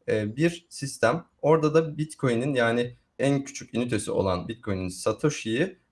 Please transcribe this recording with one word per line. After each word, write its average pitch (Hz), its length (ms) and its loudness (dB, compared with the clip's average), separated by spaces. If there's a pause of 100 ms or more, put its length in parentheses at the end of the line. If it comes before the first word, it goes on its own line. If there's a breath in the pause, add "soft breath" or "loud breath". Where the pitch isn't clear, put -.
e, 107 280 -2
bir 170 320 0
sistem. 135 560 0 (180)
Orada 151 320 4
da 156 240 2
Bitcoin'in, 135 560 -2
yani 120 420 2 (220)
en 139 260 2
küçük - 300 -14
ünitesi 117 360 -2
olan 95 380 0
Bitcoin'in 95 400 -6
Satoshi'yi 120 920 -2 (140)